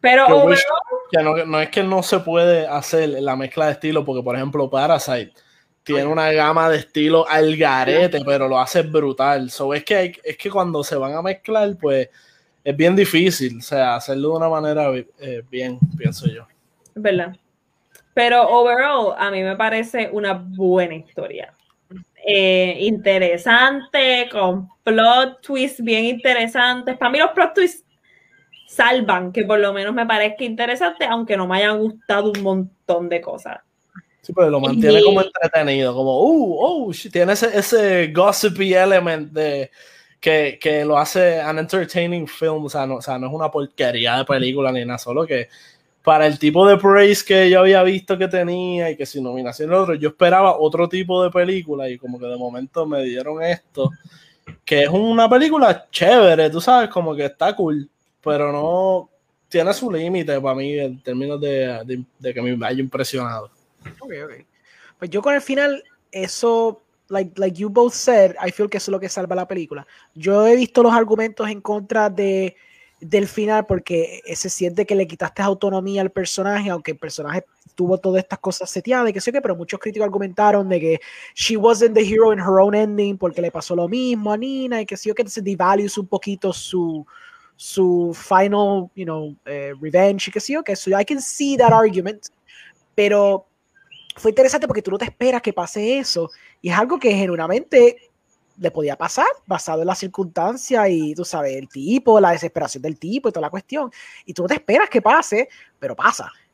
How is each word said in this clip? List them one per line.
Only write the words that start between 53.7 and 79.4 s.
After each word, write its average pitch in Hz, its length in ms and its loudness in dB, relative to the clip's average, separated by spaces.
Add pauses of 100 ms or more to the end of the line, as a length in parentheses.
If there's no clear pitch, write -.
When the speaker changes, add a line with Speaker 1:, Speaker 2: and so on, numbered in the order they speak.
Speaker 2:
que 143 180 2
es 143 80 4
una 226 380 2
película 262 600 4
chévere, 170 600 6
tú 165 100 -4
sabes, 240 300 4
como 165 240 -4
que 143 120 -4
está 180 300 -2
cool, 151 320 -2 (340)
pero 147 300 -2
no, 175 560 0 (400)
tiene 175 240 0
su 233 180 -4
límite 165 500 -4
para 135 140 -2
mí 139 240 -6
en 135 240 -8
términos 139 380 -6
de, 131 440 -4
de, 127 200 -10 (140)
de 127 160 -8
que 123 80 -8
me 123 240 -4
haya 127 140 -4
impresionado. 127 720 -6 (500)
Speaker 3:
Ok, 262 120 -16 (120)
ok. 147 80 -18 (680)
Pues 180 120 -12
yo 196 120 -4
con 285 120 0
el 285 60 0
final, 277 420 -2 (280)
eso 226 720 -2 (260)
like, 190 300 -6
like 185 200 -2
you 208 120 -6
both 240 240 2
said, 196 460 4
I 180 100 -4
feel 208 180 -2
que 208 100 -8
eso 196 120 -8
es - 20 -2
lo 185 80 -4
que 190 80 -10
salva 180 260 -6
la 180 140 -4
película. 151 380 -10 (280)
Yo 196 320 2
he 233 100 8
visto 247 260 4
los 233 100 6
argumentos 220 560 0
en 208 120 -8
contra 208 500 -2
de, 190 460 -2 (440)
del 196 280 0
final 214 380 -2
porque, 175 580 -4
eh, 165 120 -12
se 190 140 -8
siente 180 340 -4
que 208 100 -4
le 190 120 0
quitaste 165 360 -10
autonomía 196 600 -2
al 190 80 -4
personaje, 196 600 -4
aunque 165 220 -8
el 139 60 -12
personaje 156 460 -10 (300)
tuvo 180 240 0
todas 185 260 0
estas - 160 -12
cosas 185 280 -8
seteadas 233 400 -2
y 208 40 -2
qué 190 80 -8
sé - 100 -4
yo 240 40 -6
qué, 277 80 0